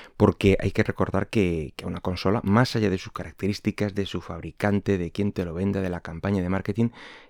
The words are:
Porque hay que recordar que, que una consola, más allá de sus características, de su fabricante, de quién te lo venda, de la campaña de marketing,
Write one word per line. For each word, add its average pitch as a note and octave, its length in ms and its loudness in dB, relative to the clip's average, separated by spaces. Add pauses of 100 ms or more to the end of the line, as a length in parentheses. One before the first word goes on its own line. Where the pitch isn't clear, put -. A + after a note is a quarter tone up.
(180)
Porque G2 420 6
hay G2 100 0
que G#2 140 0
recordar G2 460 -2
que, E2+ 460 0
que - 120 -12
una F2 140 -8
consola, F#2+ 420 0
más A2 320 4
allá G#2+ 160 2
de F#2 80 0
sus - 140 -14
características, G2 800 -4
de G2+ 100 -2
su F2+ 160 -6
fabricante, G2 800 -2
de E2+ 120 -4
quién G2+ 200 -2
te F#2+ 140 -2
lo E2 100 -6
venda, G2 260 0
de F#2 80 -2
la F2 120 -6
campaña F2+ 420 -2
de F2+ 60 0
marketing, G2+ 400 0 (400)